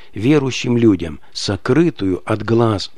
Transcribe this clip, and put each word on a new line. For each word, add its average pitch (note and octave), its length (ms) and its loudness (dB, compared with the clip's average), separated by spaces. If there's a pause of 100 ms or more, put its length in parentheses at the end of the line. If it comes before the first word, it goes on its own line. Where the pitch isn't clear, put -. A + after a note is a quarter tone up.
(140)
верующим B2+ 600 0
людям F2+ 440 2 (120)
сокрытую G#2+ 920 -2
от G#2 180 -2
глаз A2 560 2